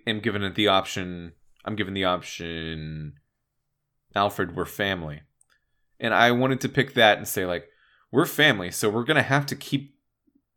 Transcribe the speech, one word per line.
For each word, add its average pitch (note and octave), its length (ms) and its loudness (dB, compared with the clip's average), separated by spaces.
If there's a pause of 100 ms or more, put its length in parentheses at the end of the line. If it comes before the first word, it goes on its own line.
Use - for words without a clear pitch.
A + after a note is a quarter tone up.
am G#2+ 140 -2
given G2+ 340 -2
the G#2 140 2
option, F2+ 640 -2 (320)
I'm G#2+ 120 -6
given G2 180 -4
the G2 100 -2
option, D#2+ 1080 -6 (1000)
"Alfred, G2+ 400 -2
we're F2+ 120 -4
family." E2+ 560 -4 (760)
And A2 160 0
I A#2 160 6
wanted B2+ 320 2
to C3 60 0
pick - 260 -2
that G#2+ 240 6
and G#2 80 -12
say, F#2+ 200 -4
like, F2 200 -4 (460)
"We're E3 140 4
family, A2+ 440 2
so - 180 -2
we're A#2 160 0
gonna D3+ 180 4
have C#3 240 0
to C3+ 100 -6
keep - 400 -6 (600)